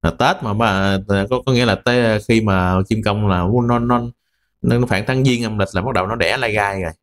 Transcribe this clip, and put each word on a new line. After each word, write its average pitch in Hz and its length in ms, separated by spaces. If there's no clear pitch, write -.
Là 82 180
Tết 165 240
mà, 104 100
mà, 98 440
à, 98 200
có, 127 160
có 131 80
nghĩa 123 120
là 104 100
tới, 123 300
à, 107 220
khi 113 140
mà 92 340
chim 110 160
công 104 220
là 92 100
nó, 120 120
nó, 120 220
nó, 117 160
nó 120 100
khoảng 101 200
tháng 131 180
Giêng 120 180
âm 107 160
lịch 95 140
là 90 80
bắt 123 120
đầu 92 140
nó 113 80
đẻ 104 220
lai 117 160
gai 101 280
rồi. 82 100